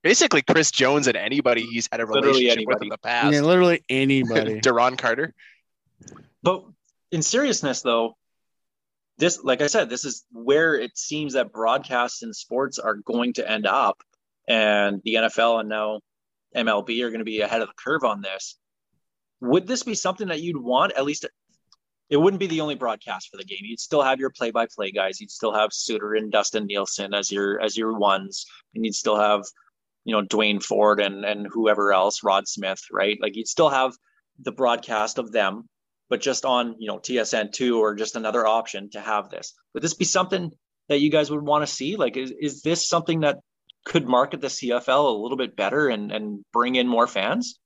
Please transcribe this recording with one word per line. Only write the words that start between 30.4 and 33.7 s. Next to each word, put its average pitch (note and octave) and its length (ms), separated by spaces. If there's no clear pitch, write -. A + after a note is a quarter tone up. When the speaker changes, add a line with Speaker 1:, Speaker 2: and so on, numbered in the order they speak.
Speaker 2:
Ford G#2 360
and, G2 260
and G#2 220
whoever G#2 440
else, G2 320
Rod G2 240
Smith, F#2+ 340
right? G2 280
Like, G#2 160
you'd A2+ 120
still D#3+ 220
have C3 240